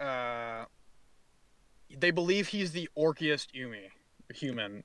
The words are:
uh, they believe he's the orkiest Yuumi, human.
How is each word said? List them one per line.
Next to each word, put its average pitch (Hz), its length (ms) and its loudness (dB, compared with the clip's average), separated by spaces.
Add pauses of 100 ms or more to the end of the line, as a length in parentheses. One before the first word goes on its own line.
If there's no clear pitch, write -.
uh, 120 640 -4 (1300)
they 175 140 6
believe 180 360 4
he's 196 220 0
the 165 260 -4
orkiest 151 560 2
Yuumi, 113 360 -10 (440)
human. 110 520 -4